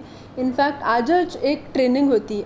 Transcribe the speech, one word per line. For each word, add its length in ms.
In 80
fact, 380
आजच 520
एक 380
training 360
होती, 360